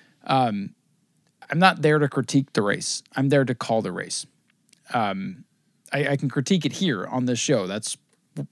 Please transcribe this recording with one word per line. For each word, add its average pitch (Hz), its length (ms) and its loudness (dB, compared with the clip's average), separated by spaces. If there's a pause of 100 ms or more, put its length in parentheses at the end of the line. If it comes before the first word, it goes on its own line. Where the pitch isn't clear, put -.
(260)
Um, 117 480 0 (760)
I'm 147 80 -2
not 175 240 4
there 151 160 4
to 147 100 2
critique 135 460 0
the 110 80 2
race. - 400 -4 (140)
I'm 135 120 2
there 139 160 6
to 123 100 -2
call 113 280 0
the 98 100 -4
race. - 340 -8 (680)
Um, 95 520 -4 (480)
I, 143 160 0
I 143 80 0
can 139 120 -2
critique 143 360 0
it 143 80 -2
here 110 340 -2
on 123 200 -2
this 123 120 0
show. 110 280 0
That's, 101 300 -6 (560)